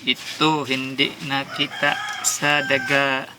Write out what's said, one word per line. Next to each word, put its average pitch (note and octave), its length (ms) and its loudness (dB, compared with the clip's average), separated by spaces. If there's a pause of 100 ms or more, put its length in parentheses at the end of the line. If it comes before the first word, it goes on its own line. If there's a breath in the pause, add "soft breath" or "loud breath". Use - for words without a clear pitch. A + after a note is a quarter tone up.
Ito, D3+ 580 2
hindi C3 480 0 (160)
nakita C#3 640 0 (320)
sa D3 400 2
daga. C#3 640 0 (100)